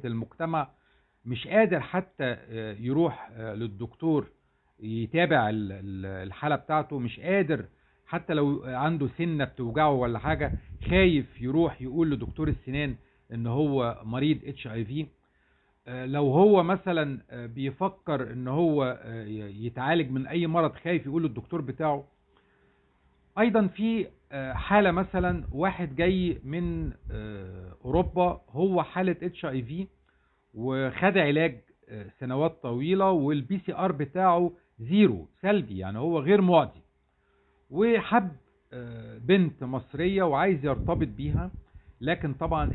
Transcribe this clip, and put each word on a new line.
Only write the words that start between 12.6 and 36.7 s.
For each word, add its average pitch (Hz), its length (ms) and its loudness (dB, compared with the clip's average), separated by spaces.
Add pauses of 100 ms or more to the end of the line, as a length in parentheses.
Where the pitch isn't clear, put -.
إن 117 140 -4
هو 127 560 0
مريض 127 420 0
اتش 139 220 -12
اي 113 180 -6
في. 143 220 -6 (800)
آه، 127 180 -8
لو 139 280 2
هو 190 300 8
مثلًا، 165 640 -2
آه، 120 160 -12
بيفكر 135 880 -4
إن 127 140 -8
هو، 147 540 2
آه، 113 220 -10
ي-، 104 420 -10
يتعالج 131 460 -2
من 131 160 -4
أي 170 200 -2
مرض، 160 260 0
خايف 170 320 -4
يقول 151 180 -2
للدكتور 147 380 -6
بتاعه. 143 420 -4 (1400)
أيضًا 220 280 4
في، 220 400 -2 (240)
آه، 135 220 -6
حالة 196 380 4
مثلًا 180 600 0
واحد 165 440 -2
جاي 175 480 2
من، 165 500 -4 (180)
آه، 95 640 -10 (120)
أوروبا، 175 640 2
هو 175 340 2
حالة 180 400 0
اتش 175 220 -6
اي 131 180 -2
في 165 240 -8 (640)
وخد 131 640 0
علاج، 151 440 2 (280)
آه، 104 160 -14 (140)
سنوات 139 440 -2
طويلة، 165 480 2
والبي 151 540 0
سي 175 80 -6
ار 185 180 0
بتاعه 175 600 2 (280)
زيرو، 123 480 4 (140)
سلبي، 185 360 0
يعني 95 200 -6
هو 160 220 0
غير 185 220 6
معدي، 170 400 4 (880)